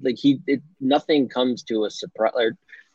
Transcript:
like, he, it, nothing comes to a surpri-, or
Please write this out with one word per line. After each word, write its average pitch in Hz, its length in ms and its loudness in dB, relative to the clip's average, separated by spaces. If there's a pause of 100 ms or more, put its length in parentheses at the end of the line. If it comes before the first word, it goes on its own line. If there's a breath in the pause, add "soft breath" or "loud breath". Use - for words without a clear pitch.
like, 127 160 -2
he, 139 280 2
it, 135 160 0 (180)
nothing 139 480 2
comes 127 360 -2
to 110 200 -2
a 101 40 -4
surpri-, 110 460 -4
or 117 220 0 (380 loud breath)